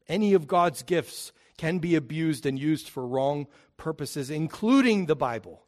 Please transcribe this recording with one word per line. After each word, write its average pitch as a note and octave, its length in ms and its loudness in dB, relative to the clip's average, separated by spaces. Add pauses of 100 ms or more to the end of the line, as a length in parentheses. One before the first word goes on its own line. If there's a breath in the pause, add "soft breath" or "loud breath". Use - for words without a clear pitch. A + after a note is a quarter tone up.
Any G3+ 260 2
of D#3+ 140 4
God's F3 360 2
gifts - 480 -4 (240)
can F3 240 -2
be E3 160 2
abused D#3 500 -2
and C3+ 140 -2
used D3 300 -2
for B2+ 180 -8
wrong C#3 400 -2 (300 soft breath)
purposes, D3+ 520 -8
including G#3 760 2
the D#3 100 2
Bible. B2 520 -6